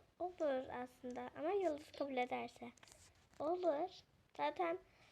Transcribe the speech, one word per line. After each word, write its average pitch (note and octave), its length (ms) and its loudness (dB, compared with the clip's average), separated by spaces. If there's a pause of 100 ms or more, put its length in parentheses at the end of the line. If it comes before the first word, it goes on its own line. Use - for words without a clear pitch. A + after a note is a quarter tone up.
(200)
Olur D#4 500 0
aslında B3 600 -6 (100)
ama D#4 120 0
Yıldız E4 400 2
kabul C#4 260 -2
ederse. B3 540 -4 (680)
Olur. E4 500 2 (480)
Zaten E4 400 2 (340)